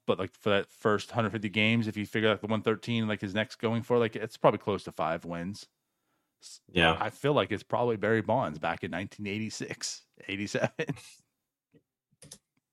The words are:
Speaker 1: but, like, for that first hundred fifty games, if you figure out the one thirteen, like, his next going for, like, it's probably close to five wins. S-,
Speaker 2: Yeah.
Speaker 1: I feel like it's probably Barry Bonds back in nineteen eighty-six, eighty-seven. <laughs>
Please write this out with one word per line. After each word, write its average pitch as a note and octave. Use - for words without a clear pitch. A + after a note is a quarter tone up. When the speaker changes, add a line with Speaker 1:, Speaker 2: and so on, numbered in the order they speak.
Speaker 1:
but, F2+
like, F#2+
for -
that G2
first G#2
hundred A2
fifty G#2+
games, A2
if G#2
you G#2
figure A2
out G2+
the G#2
one G#2+
thirteen, A2+
like, G#2
his G2
next G#2+
going A2+
for, A#2+
like, A2+
it's A2
probably A#2+
close G2
to E2
five E2
wins. E2+
S-, -
Speaker 2:
Yeah. E2
Speaker 1:
I G#2+
feel C#3+
like G#2+
it's G2
probably A#2
Barry G#2+
Bonds G2
back E2
in F2
nineteen G2+
eighty-six, -
eighty-seven. G2+
<laughs> D#3+